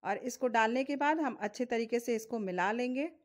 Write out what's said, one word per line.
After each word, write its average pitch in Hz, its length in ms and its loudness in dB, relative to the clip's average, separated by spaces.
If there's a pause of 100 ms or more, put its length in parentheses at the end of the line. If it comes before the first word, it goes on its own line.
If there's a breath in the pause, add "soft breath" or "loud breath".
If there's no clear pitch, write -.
और 196 160 -2
इसको 254 300 -4
डालने 233 340 4
के 285 140 -2
बाद 294 220 4
हम 277 220 -2
अच्छे 220 260 -4
तरीके 233 320 0
से 233 160 -2
इसको 220 260 -4
मिला 185 320 0
लेंगे। 254 360 -2 (160)